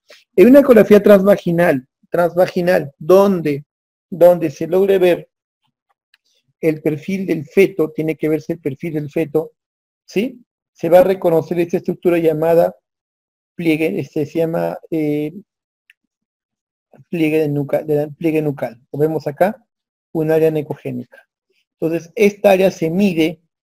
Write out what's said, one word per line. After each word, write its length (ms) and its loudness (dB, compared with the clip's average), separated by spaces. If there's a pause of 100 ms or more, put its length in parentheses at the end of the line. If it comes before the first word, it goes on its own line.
(340)
En 140 6
una 120 10
ecografía 420 6
transvaginal, 840 2 (220)
transvaginal, 920 -2
donde, 680 2 (440)
donde 420 2
se 160 -10
logre 320 0
ver 300 0 (1300)
el 200 -2
perfil 460 -6
del 180 -4
feto, 460 0
tiene 260 -6
que 120 -6
verse 260 -4
el 60 -16
perfil 340 -10
del 160 -8
feto, 420 -4 (540)
¿sí? 360 -8 (300)
Se 160 -8
va 120 6
a 40 4
reconocer 560 -2
esta 160 -4
estructura 420 -2
llamada 560 0 (840)
pliegue, 440 -2
este, 240 -6
se 140 -8
llama, 400 -4 (120)
eh, 440 -6 (1800)
pliegue 300 -2
de 80 -2
nuca-, 340 -4
de 140 -4
la, 120 -4
pliegue 320 -4
nucal. 400 -8 (100)
Lo 80 -12
vemos 280 -2
acá, 360 -4 (500)
un 180 -4
área 200 2
necogénica. 800 -10 (520)
Entonces, 360 -6
esta 340 0
área 200 2
se 200 -6
mide 500 -2 (220)